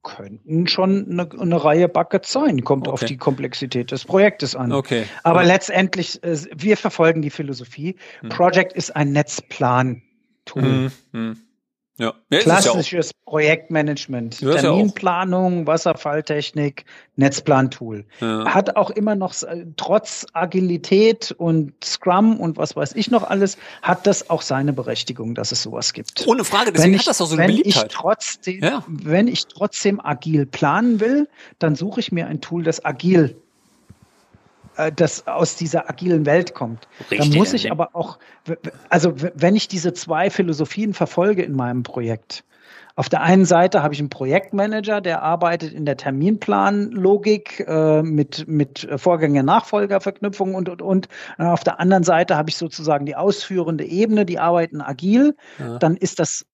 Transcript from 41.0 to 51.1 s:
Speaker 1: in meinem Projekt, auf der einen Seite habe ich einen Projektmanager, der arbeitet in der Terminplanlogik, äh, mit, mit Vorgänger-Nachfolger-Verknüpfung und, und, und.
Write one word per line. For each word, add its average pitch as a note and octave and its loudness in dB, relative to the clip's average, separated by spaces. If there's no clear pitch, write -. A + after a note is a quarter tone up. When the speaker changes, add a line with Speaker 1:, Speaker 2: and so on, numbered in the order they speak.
Speaker 1:
in D3 -4
meinem B2 -4
Projekt, A2+ -8
auf - -2
der D#3 0
einen F#3 6
Seite E3+ 4
habe D3 0
ich C#3+ -8
einen C#3+ -4
Projektmanager, G3+ -2
der E3+ -4
arbeitet E3 -2
in D#3 -8
der C3+ -2
Terminplanlogik, G3+ 0
äh, D#3 2
mit, D#3 -2
mit D3+ -2
Vorgänger-Nachfolger-Verknüpfung F#3+ 0
und, F#3 -4
und, F3 -12
und. F#3+ 0